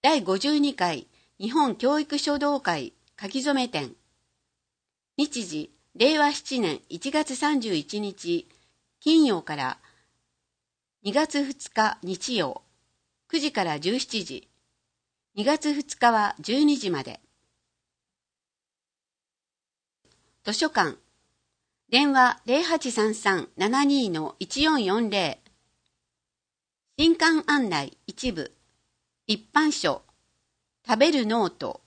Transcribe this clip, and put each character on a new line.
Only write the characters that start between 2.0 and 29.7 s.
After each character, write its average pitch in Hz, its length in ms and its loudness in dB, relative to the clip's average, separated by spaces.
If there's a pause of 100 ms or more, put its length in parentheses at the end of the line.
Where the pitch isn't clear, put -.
育 294 160 -6
書 294 220 -2
道 285 220 0
会 151 340 -6 (260)
書 202 80 -12
き 262 140 -6
初 285 100 0
め 254 160 0
展。 143 260 -6 (1200)
日 277 260 -4
時、 151 260 -10 (260)
令 294 220 4
和 294 140 4
七 269 280 -6
年 165 280 -2
一 170 220 -8
月 294 260 -2
三 294 240 0
十 220 140 -4
一 160 260 -4
日 175 480 -6 (520)
金 311 240 6
曜 196 180 2
か 151 140 -8
ら 131 220 -6 (1200)
二 202 120 -6
月 285 320 0
二 - 260 -10
日 214 320 0
日 185 340 -6
曜、 156 240 -4 (680)
九 330 100 -4
時 294 140 -2
か 208 100 -2
ら 156 160 -2
十 196 220 -2
七 214 240 -6
時。 135 240 -14 (880)
二 202 100 -4
月 302 280 2
二 285 240 -6
日 240 140 4
は 214 300 0
十 269 240 0
二 294 120 4
時 208 140 -4
ま 139 140 -4
で。 - 160 -14 (3250)
図 208 100 -4
書 311 160 0
館。 175 280 -2 (920)
電 277 240 4
話 254 340 4
零 277 180 2
八 320 260 -2
三 214 240 0
三 190 420 0
七 247 280 0
二 277 260 2
の 156 300 -4
一 254 220 -4
四 302 220 2
四 214 240 0
零。 190 300 -2 (1600)
新 320 180 6
刊 320 300 4
案 277 240 2
内 143 260 -4 (120)
一 254 240 -6
部。 160 200 -8 (760)
一 214 120 -2 (140)
般 302 160 4